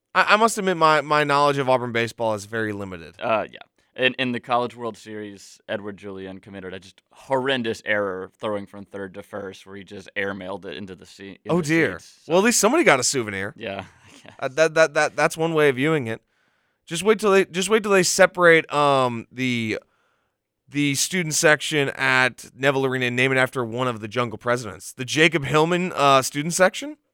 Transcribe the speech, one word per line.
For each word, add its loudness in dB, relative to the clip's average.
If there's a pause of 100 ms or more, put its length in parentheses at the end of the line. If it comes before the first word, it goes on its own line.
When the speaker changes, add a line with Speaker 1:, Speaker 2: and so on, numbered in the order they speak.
(160)
Speaker 1:
I, 4
I 4
must 2
admit 0
my, 6
my 2
knowledge 2
of -2
Auburn 2
baseball -2
is -8
very -4
limited. -12
Speaker 2:
Uh, 0
yeah. -20 (360)
In, 2
in -2
the -4
College -2
World -10
Series, -16
Edward -8
Julien -14
committed -16
a -14
just -20 (120)
horrendous -2
error -2 (100)
throwing -6
from -18
third -12
to -16
first, -14
where -18
he -16
just -18
airmailed -8
it -10
into -12
the -20
se-, -18
in -4
Speaker 1:
Oh, 0
Speaker 2:
the -6
Speaker 1:
dear. -2
Speaker 2:
seats, -20
Speaker 1:
Well, 4
at 2
Speaker 2:
so. 4
Speaker 1:
least 2
somebody 2
got 4
a -4
souvenir. -4
Speaker 2:
Yeah, -10 (120)
<laughs> -20
I -20
guess. -20
Speaker 1:
Uh, -6
that, 2
that, 4
that, 0
that's 0
one -2
way 4
of 2
viewing 0
it. -8 (640)
Just -8
wait 2
till 2
they, 4
just -6
wait 2
till 0
they 6
separate, 4
um, 2
the, -4 (880)
the -2
student -4
section 2
at 0
Neville 0
Arena 0
and -2
name 2
it 2
after 0
one -4
of -4
the -10
Jungle -4
Presidents. -6
The -10
Jacob 2
Hillman, 0
uh, 4
student -6
section? 0 (160)